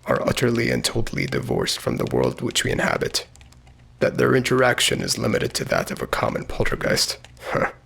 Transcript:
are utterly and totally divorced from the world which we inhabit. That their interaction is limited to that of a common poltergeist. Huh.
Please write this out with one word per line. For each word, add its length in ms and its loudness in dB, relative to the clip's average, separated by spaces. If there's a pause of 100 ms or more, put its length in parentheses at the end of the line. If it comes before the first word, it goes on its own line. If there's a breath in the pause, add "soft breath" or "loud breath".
are 220 0
utterly 440 0
and 140 0
totally 420 -2
divorced 520 -2
from 180 -2
the 160 -2
world 300 0
which 220 -2
we 60 -2
inhabit. 560 0 (760)
That 180 0
their 160 6
interaction 680 4
is 180 -2
limited 360 0
to 100 -4
that 260 0
of 120 -6
a 40 -4
common 380 -2
poltergeist. 720 0 (300)
Huh. 240 0 (140)